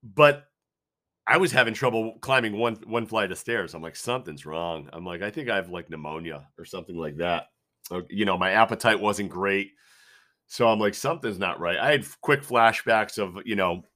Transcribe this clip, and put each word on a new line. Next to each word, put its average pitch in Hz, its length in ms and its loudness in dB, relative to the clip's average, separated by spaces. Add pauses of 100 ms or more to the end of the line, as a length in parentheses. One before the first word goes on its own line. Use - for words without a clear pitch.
But 143 440 4 (800)
I 123 100 6
was 175 160 4
having 120 220 4
trouble 113 460 0
climbing 117 380 0
one, 117 180 0 (100)
one 113 200 -2
flight 104 240 0
of 90 80 -8
stairs. 104 360 -4
I'm 82 80 -10
like, 80 140 -14
"Something's 82 500 -8
wrong." 80 460 -6
I'm 85 120 -12
like, 87 180 -8
"I 104 80 -6
think 135 180 -10
I 107 80 0
have, 87 140 -4
like, 87 200 -10
pneumonia 78 580 -10 (100)
or 85 60 -16
something 90 320 -14
like 78 200 -8
that." 85 300 -2 (440)
Uh, 90 180 -6
you 101 160 -2
know, 95 140 0
my 92 140 2
appetite 110 480 4
wasn't 101 300 -2
great. 98 420 -2 (760)
So - 220 2
I'm 110 120 4
like, 104 140 2
"Something's 135 440 -4
not 90 220 -2
right." 87 180 -2
I 135 140 2
had 143 80 2
f-, - 200 -16
quick 139 220 2
flashbacks 113 760 2
of, 95 260 -4
you 110 120 -4
know 90 280 0 (120)